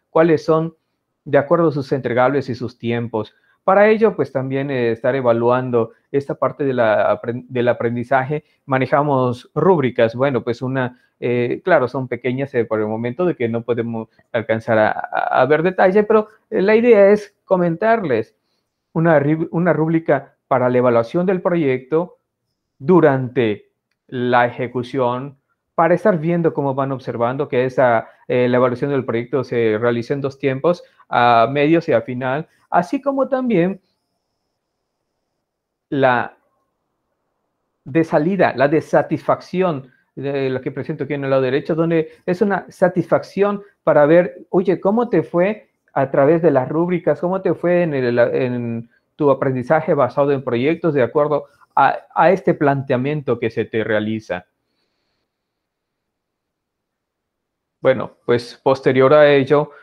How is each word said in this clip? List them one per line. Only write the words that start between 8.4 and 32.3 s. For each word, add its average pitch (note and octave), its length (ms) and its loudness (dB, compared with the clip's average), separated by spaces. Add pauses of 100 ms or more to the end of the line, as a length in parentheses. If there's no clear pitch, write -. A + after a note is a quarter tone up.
Manejamos C3 880 -2
rúbricas. C3 640 2
Bueno, B2 260 -2
pues, A#2 200 -6
una, B2+ 400 -6 (180)
eh, B2 460 -4
claro, D3 240 2
son C3 180 -6
pequeñas, B2+ 480 -6
eh, A#2 80 0
por A2 160 -4
el G#2+ 80 -2
momento A#2+ 380 -4
de D#3+ 100 0
que A#2 140 -4
no A#2 140 -4
podemos A#2 440 -6 (240)
alcanzar A2+ 460 -2
a, G#2+ 140 2
a, - 500 -2
a B2+ 60 4
ver D3+ 160 2
detalle, F#3 400 2
pero, G#3+ 260 0 (200)
eh, - 120 -2
la G#3+ 160 4
idea G#3+ 340 6
es G#3 320 -2
comentarles F3 920 0 (580)
una E3 260 4
ri-, D#3 320 0
una E3+ 220 0
rúbrica D#3+ 640 -2 (120)
para B2 220 0
la B2+ 100 2
evaluación B2 460 0
del F#3 160 -2
proyecto D#3+ 760 -2 (640)
durante C3 880 2 (380)
la B2 400 0
ejecución, B2 920 -4 (380)
para E3+ 180 2
estar F#3 240 2
viendo E3 360 -2
cómo C#3 200 -4
van C3+ 180 -4
observando B2+ 560 -4
que B2 180 0
esa, A#2 420 0 (200)
eh, B2 220 0
la B2 80 2
evaluación B2+ 320 0
del C#3 160 -2
proyecto A#2+ 380 -4
se A2+ 340 0
realiza A#2+ 380 -2
en C#3 60 -6
dos C3+ 180 -8
tiempos, C#3+ 440 -2 (240)
a A#2+ 440 4
medios D3+ 360 2
y D3 60 0
a A2+ 80 2
final, C3 460 -6 (220)